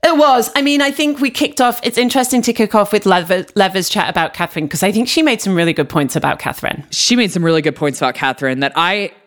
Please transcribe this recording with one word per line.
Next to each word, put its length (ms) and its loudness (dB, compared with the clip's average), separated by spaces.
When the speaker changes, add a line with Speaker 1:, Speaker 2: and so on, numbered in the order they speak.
Speaker 1:
It 120 4
was. 400 4
I 60 0
mean, 200 2
I 80 0
think 300 -2
we 100 0
kicked 300 -4
off, 240 2
it's 120 -2
interesting 460 0
to 100 0
kick 220 0
off 180 4
with 140 0
Lever-, 480 2
Lever's 340 0
chat 220 -2
about 240 -2
Catherine, 340 -4
'cause 140 -4
I 80 2
think 180 0
she 140 2
made 180 2
some 140 0
really 180 2
good 160 -2
points 280 -2
about 240 -2
Catherine. 500 -6
Speaker 2:
She 240 0
made 160 0
some 140 -2
really 180 2
good 140 -2
points 240 -2
about 160 0
Catherine 440 -2
that 140 -2
I 380 -2